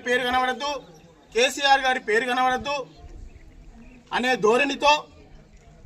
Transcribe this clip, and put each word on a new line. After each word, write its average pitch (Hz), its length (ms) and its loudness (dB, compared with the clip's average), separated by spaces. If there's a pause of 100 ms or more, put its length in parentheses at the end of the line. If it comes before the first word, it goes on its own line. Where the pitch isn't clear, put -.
పేరు 247 200 0
కనబడద్దు, 254 440 -2 (640)
కేసీఆర్ 269 520 2
గారి 254 140 0
పేరు 233 260 0
కనబడద్దు 254 500 -2 (1400)
అనే 247 180 -2 (140)
ధోరణితో 277 480 2 (920)